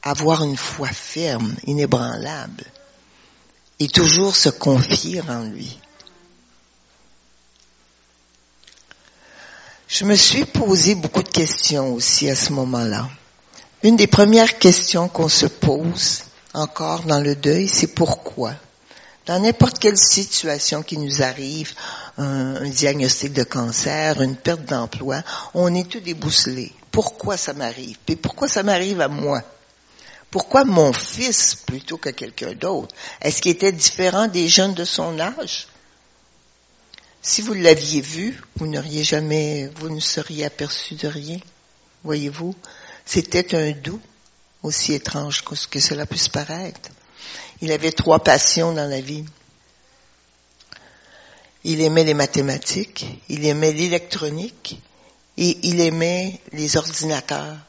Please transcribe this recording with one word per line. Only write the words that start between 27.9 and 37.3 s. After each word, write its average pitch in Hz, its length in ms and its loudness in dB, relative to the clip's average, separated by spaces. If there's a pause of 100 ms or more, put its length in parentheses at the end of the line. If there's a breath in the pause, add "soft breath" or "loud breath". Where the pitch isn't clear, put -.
Puis 165 120 -2
pourquoi - 320 -4
ça 202 140 -2
m'arrive 190 360 0
à 139 80 2
moi ? 143 340 -2 (880 loud breath)
Pourquoi 262 360 4
mon 165 260 6
fils - 640 -2
plutôt 135 420 -8
que 147 120 -6
quelqu'un 113 440 -10
d'autre ? 175 420 -6 (260 loud breath)
Est-ce - 200 -2
qu'il 180 100 2
était 196 200 2
différent 185 560 2
des 175 220 0
jeunes 190 240 4
de 170 100 -4
son 165 360 -4
âge ? 240 480 -6 (1500 loud breath)
Si - 200 -2